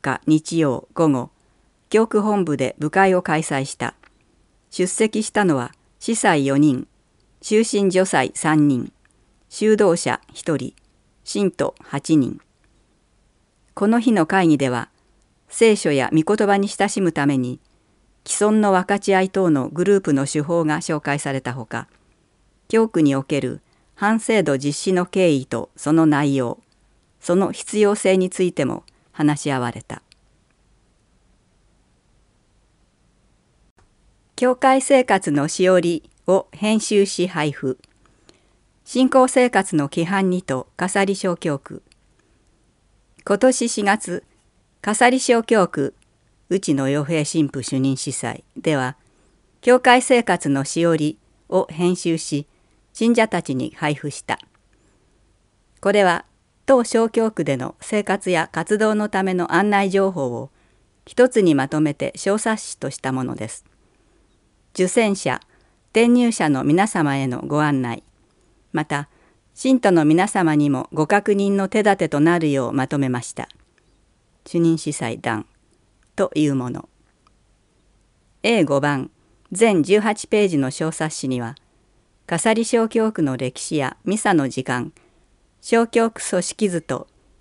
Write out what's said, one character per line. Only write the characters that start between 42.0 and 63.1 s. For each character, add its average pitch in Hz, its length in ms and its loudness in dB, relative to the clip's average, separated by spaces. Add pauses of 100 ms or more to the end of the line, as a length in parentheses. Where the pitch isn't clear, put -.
今 202 140 0
年 254 300 2
四 214 160 -4
月、 196 400 -2 (560)
笠 240 300 2
利 262 100 2
小 233 240 2
教 202 240 2
区、 139 260 -4 (540)
内 180 260 -2
野 135 140 0
洋 143 160 0
平 151 200 -2
神 151 240 -2
父 131 140 -8
主 135 160 -4
任 131 180 0
司 - 160 -8
祭 - 300 -8 (140)
で 156 200 -2
は、 127 200 -4 (640)
教 247 180 6
会 247 240 4
生 240 220 2
活 175 240 -2
の 139 160 0
し 165 200 -2
お 165 120 2
り 151 220 -4 (300)
を - 220 -2
編 175 240 0
集 165 240 -2
し、 143 280 -6 (460)
信 233 220 0
者 220 140 2
た 175 120 -4
ち 147 140 -6
に 123 220 -6
配 151 180 -2
布 143 160 -8
し - 120 -12
た。 - 180 -6 (1400)
こ 202 120 0
れ 208 100 4
は、 175 220 2 (420)
当 247 180 4
小 117 240 0
教 220 220 0
区 170 140 -4
で 139 120 -2
の 123 240 -8
生 208 220 -2
活 196 280 -4
や 165 220 0
活 208 260 -2
動 214 160 2
の 208 140 -2
た 190 140 -2
め 185 120 0
の 175 200 -2
案 202 160 2
内 196 200 2
情 190 220 0
報 147 140 -4
を 120 240 -8 (560)
一 254 220 4
つ 233 120 0
に 170 140 4
ま 135 140 0
と 156 120 -2
め 147 140 0
て - 220 -6
小 196 200 -2
冊 220 280 -4
子 - 120 -14
と 135 140 -8
し - 80 -12
た 131 140 -6